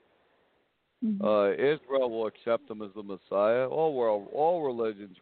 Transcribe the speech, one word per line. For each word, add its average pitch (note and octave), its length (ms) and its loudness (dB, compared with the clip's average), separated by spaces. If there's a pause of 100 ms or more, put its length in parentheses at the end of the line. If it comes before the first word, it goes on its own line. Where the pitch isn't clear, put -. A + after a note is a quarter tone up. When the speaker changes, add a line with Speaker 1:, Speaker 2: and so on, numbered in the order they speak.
(1040)
Speaker 1:
Mm-hmm. G3+ 200 -2
Speaker 2:
Uh, G#2 280 4
Israel C3+ 580 0
will A2+ 160 -4
accept A2+ 440 -4
him G#2+ 120 -10
as G2+ 140 -12
the G#2+ 60 -12
Messiah. G2+ 680 0
All D3+ 260 -2
world, G#2+ 380 0
all E3 320 0
religions, A2 580 -4